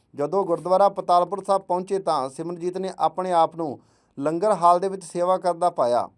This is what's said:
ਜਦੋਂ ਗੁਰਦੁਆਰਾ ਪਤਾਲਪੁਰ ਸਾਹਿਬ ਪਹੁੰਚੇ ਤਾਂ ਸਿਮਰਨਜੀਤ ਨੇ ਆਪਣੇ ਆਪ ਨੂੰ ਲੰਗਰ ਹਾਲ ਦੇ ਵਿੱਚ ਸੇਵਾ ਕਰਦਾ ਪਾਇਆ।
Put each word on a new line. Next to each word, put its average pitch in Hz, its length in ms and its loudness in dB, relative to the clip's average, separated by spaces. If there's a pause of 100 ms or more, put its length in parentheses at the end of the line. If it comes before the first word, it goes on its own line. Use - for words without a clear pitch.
(140)
ਜਦੋਂ 156 300 -2
ਗੁਰਦੁਆਰਾ 175 440 2
ਪਤਾਲਪੁਰ 185 560 0
ਸਾਹਿਬ 196 180 0
ਪਹੁੰਚੇ 185 360 -4
ਤਾਂ 156 300 -2
ਸਿਮਰਨਜੀਤ 175 500 -8
ਨੇ 185 200 -6
ਆਪਣੇ 180 340 -2
ਆਪ 165 240 2
ਨੂੰ 147 220 -6 (400)
ਲੰਗਰ 170 340 0
ਹਾਲ 175 280 4
ਦੇ 196 80 -2
ਵਿੱਚ 185 160 -10
ਸੇਵਾ 180 340 0
ਕਰਦਾ 175 320 0
ਪਾਇਆ। 120 480 0